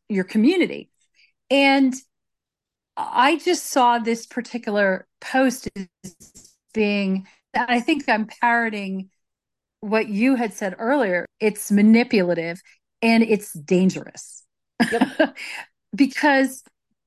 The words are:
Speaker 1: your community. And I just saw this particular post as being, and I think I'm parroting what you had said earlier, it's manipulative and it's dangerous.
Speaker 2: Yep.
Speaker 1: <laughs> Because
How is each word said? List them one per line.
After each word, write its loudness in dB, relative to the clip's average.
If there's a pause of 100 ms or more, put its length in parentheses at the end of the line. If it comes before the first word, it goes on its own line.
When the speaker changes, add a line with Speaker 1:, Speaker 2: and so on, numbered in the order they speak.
Speaker 1:
your -2
community. 0 (600)
And 4 (1040)
I 0
just -2
saw 2
this -4
particular -4 (120)
post -2
as -16 (580)
being, -2 (260)
and 0
I 2
think -2
I'm 0
parroting -2 (720)
what -2
you 2
had -4
said -8
earlier, 0 (140)
it's -2
manipulative 2 (400)
and 4
it's -2
dangerous. -2 (480)
Speaker 2:
Yep. -2
Speaker 1:
<laughs> -14 (500)
Because 2 (460)